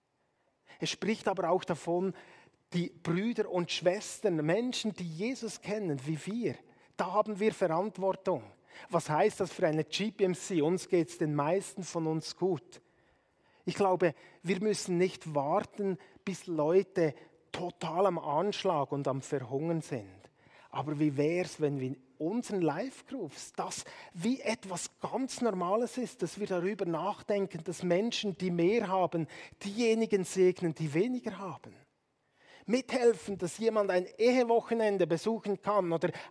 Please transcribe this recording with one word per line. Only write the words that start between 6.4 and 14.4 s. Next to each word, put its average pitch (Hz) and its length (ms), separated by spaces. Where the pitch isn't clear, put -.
da 180 160
haben 208 300
wir 214 120
Verantwortung. 185 880
Was - 200
heißt 180 320
das 180 100
für - 160
eine 156 160
G 202 280
P - 120
M 185 100
C? 165 280
Uns 170 260
geht's 170 300
den 151 180
meisten 170 480
von 160 240
uns 160 300
gut. - 440
Ich 175 100
glaube, 180 400